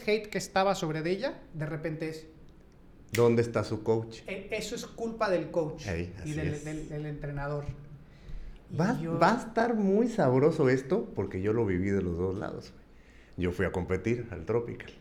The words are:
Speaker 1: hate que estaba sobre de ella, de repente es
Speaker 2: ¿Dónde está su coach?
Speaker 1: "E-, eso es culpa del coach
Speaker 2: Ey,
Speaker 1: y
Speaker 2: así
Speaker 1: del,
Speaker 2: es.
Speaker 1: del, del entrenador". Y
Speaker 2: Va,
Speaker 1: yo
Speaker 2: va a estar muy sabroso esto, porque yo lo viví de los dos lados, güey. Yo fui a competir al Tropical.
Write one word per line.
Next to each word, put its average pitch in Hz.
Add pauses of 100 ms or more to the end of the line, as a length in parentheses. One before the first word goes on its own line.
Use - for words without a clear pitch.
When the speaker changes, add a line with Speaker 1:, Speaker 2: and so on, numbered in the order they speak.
Speaker 1:
hate 214
que 196
estaba 190
sobre 156
de 165
ella, 233 (160)
de 151
repente 156
es 156 (840)
Speaker 2:
¿Dónde 117
está 113
su 107
coach? 113
Speaker 1:
"E-, 185
eso 220
es -
culpa 226
del 160
coach 151
Speaker 2:
Ey, 87
Speaker 1:
y -
Speaker 2:
así 151
Speaker 1:
del, 156
Speaker 2:
es. 147
Speaker 1:
del, 156
del 151
entrenador". 143 (1080)
Y 113
Speaker 2:
Va, 208
Speaker 1:
yo 165
Speaker 2:
va 175
a 247
estar 240
muy 208
sabroso 147
esto, 135 (100)
porque 95
yo 104
lo 117
viví 95
de 98
los 85
dos 95
lados, -
güey. - (520)
Yo 90
fui 92
a -
competir 95
al 85
Tropical. 120 (100)